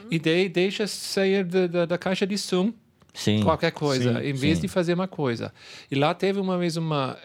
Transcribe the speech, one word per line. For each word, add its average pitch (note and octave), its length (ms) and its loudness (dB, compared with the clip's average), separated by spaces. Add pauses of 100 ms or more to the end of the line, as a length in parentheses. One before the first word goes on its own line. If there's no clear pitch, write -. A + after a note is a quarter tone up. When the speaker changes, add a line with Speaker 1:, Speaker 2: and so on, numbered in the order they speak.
(120)
Speaker 1:
e E3 80 0
daí E3+ 300 2
deixa F#3+ 360 0
sair G3 600 0
da, F3+ 220 2
da, E3+ 180 0
da E3+ 120 -2
caixa F#3 300 -2
de G3 100 -2
som F#3+ 360 0 (400)
Speaker 2:
Sim. G#2+ 300 2
Speaker 1:
qualquer D#3+ 280 2
coisa, B2 480 0
Speaker 3:
Sim. C#3 80 -4
Speaker 1:
em C#3+ 60 -2
vez D3 240 2
Speaker 2:
Sim. D#3+ 60 0
Speaker 1:
de G3 40 -2
fazer F3 260 0
uma F#3 140 -2
coisa. A#2 460 -4 (360)
E C#3 60 -4
lá D3 180 4
teve G3 260 0
uma F#3 180 0
vez F3 180 0
uma, D3 500 -2